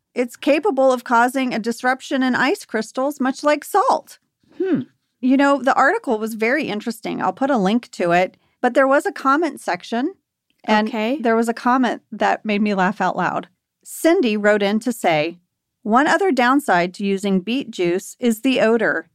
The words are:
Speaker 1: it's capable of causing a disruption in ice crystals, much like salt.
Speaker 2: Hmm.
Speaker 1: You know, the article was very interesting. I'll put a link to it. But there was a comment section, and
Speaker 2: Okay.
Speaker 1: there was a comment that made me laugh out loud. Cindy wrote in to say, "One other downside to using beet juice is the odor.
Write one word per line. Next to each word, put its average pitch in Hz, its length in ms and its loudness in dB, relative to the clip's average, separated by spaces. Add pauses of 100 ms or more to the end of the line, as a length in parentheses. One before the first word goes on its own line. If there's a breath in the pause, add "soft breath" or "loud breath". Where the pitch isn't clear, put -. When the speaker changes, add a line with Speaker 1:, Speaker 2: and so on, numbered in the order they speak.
(140)
Speaker 1:
it's 240 220 -4
capable 277 560 2
of 247 120 -2
causing 247 480 2
a 233 60 -4
disruption 254 640 -4
in 254 120 0
ice 294 300 0
crystals, 254 560 -4
much 254 220 -4
like 294 220 0
salt. - 540 -2 (400)
Speaker 2:
Hmm. 330 240 0 (400)
Speaker 1:
You 262 140 4
know, 262 260 2
the 254 120 2
article 277 440 0
was 220 140 -6
very 233 320 -2
interesting. 208 560 -8
I'll 185 140 -2
put 277 160 -2
a 262 80 2
link 208 320 0
to 175 220 -2
it. 185 260 0 (240)
But 247 100 0
there 269 160 4
was 285 160 2
a 403 80 -4
comment 294 480 -2
section, 233 540 -6 (500)
and 214 240 2
Speaker 2:
Okay. 233 320 -4
Speaker 1:
there 226 160 2
was 226 120 0
a 233 60 -2
comment 247 460 0 (100)
that 202 360 -2
made 208 160 0
me 208 120 0
laugh 190 280 0
out 185 160 -2
loud. 175 300 -4 (360)
Cindy 302 540 0
wrote 208 240 2
in 208 180 0
to 247 120 -4
say, 165 460 0 (440)
"One 240 240 2
other 349 260 2
downside 240 600 2
to 202 100 -8
using 196 360 0
beet 226 300 -4
juice 180 480 -4
is 233 220 0
the 262 220 0
odor. 214 520 0